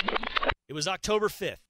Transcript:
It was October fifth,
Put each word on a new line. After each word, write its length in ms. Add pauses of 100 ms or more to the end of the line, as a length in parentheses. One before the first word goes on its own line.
(680)
It 60
was 140
October 400
fifth, 320 (100)